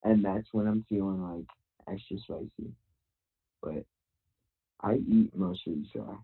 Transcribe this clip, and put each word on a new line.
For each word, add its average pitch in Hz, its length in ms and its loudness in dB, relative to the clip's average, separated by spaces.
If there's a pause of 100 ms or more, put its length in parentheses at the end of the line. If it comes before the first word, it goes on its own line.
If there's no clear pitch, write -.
(100)
And 107 160 8
that's 98 260 -2
when 107 160 0
I'm 110 220 0
feeling, 98 320 0
like, 85 240 -8 (440)
extra - 300 -8
spicy. - 540 -10 (880)
But 76 240 -8 (960)
I 107 140 4
eat 113 420 6
most 92 260 -2
foods 80 320 -4
dry. 104 280 -8